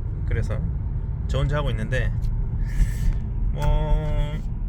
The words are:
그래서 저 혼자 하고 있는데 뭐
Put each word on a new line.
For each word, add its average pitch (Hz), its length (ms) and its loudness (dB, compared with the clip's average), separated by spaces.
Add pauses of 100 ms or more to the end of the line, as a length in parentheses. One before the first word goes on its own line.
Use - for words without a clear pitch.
(260)
그래서 107 320 0 (680)
저 127 100 0
혼자 139 180 0
하고 135 140 0
있는데 113 420 0 (1400)
뭐 151 840 2 (300)